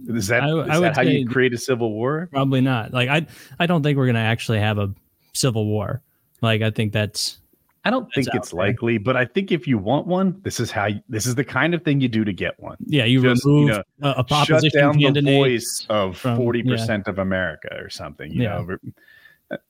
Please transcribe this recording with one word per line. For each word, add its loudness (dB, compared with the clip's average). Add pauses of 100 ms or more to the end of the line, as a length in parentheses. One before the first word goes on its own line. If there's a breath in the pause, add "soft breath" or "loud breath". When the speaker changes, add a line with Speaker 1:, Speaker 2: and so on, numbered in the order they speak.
Speaker 1:
Is -2
that, 2
Speaker 2:
I, 0
Speaker 1:
is 0
Speaker 2:
I 0
Speaker 1:
that 2
Speaker 2:
would 2
Speaker 1:
how 4
you 2
Speaker 2:
say -6
Speaker 1:
create 2
a -4
civil -2
war? -4
Speaker 2:
Probably 0
not. 0
Like, 0
I, 0 (340 loud breath)
I 2
don't 2
think 0
we're 2
gonna 2
actually 0
have 0
a -2 (400)
civil 0
war. -4 (400)
Like, 2
I 2
think -2
that's -4 (440)
Speaker 1:
I -2
don't -2 (100)
Speaker 2:
that's 0
Speaker 1:
think -4
Speaker 2:
out -2
Speaker 1:
it's -6
Speaker 2:
there. -6
Speaker 1:
likely, 0
but 0
I 0
think -4
if -2
you 2
want -2
one, 0
this -6
is -2
how -2
you, -2
this -4
is -2
the 0
kind 0
of -4
thing 2
you 2
do 0
to 0
get -6
one. -16
Speaker 2:
Yeah, 2
you 4
Speaker 1:
Just, 2
you 4
Speaker 2:
remove 6
Speaker 1:
know, 0 (200)
Speaker 2:
a, 0
a 0
Speaker 1:
shut 0
Speaker 2:
proposition 4
Speaker 1:
down 4
the 6
Speaker 2:
candidate 4
Speaker 1:
voice 0
of 0
Speaker 2:
from, -2
yeah. 0
Speaker 1:
forty 0
percent -2
of -4
America -4 (120)
or -16
something, -14
you -2
Speaker 2:
Yeah. -2
Speaker 1:
know. -6
Re-, -14 (120)